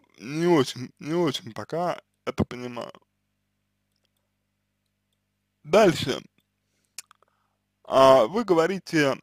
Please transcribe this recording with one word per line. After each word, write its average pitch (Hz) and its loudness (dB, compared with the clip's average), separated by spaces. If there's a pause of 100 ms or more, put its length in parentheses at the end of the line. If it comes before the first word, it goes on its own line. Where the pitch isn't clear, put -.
(180)
не 147 -6
очень, 135 -2
не 151 -10
очень 156 -6
пока 160 -8 (240)
это - -10
понимаю. 120 -14 (2750)
Дальше. 156 0 (1600)
А, 131 6
вы 202 -4
говорите 165 0